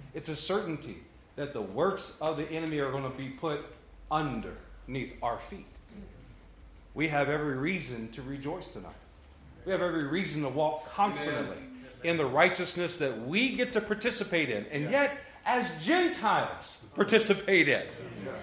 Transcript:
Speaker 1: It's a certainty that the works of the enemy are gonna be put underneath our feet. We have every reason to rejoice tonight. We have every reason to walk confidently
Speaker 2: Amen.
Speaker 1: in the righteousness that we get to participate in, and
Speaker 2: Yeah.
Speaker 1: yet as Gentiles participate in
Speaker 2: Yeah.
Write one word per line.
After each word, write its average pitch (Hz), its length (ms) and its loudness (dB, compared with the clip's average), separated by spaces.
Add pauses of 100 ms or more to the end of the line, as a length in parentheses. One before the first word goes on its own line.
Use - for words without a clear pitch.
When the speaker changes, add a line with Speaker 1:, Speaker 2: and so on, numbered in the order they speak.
(140)
Speaker 1:
It's 151 160 -8
a 151 60 -4
certainty 165 600 -2 (400)
that 143 160 -6
the 110 100 -4
works 147 580 -2
of 156 160 0
the 151 140 -4
enemy 160 280 -2
are 139 120 0
gonna 135 200 -2
be 131 180 -8
put 147 360 -4 (460)
underneath 127 1120 -4
our 120 160 0
feet. - 280 -12 (1300)
We 156 140 0
have 143 220 2
every 151 260 0
reason 131 560 -4
to 139 100 -12
rejoice 143 500 -8
tonight. 101 200 -12 (720)
We 185 80 -2
have 180 80 2
every 165 240 0
reason 151 380 0
to 139 80 0
walk 151 420 0
confidently - 640 0
Speaker 2:
Amen. - 140 -14 (320)
Speaker 1:
in 170 160 2
the 147 80 4
righteousness 175 720 4
that 127 240 0
we 208 320 2
get 247 180 0
to 214 80 4
participate 208 680 0
in, 104 160 -2
and 147 180 -2
Speaker 2:
Yeah. 165 60 -2
Speaker 1:
yet 277 340 2 (220)
as 180 360 0
Gentiles 220 1000 2 (100)
participate 196 720 6
in 120 200 4 (400)
Speaker 2:
Yeah. 127 60 -6 (100)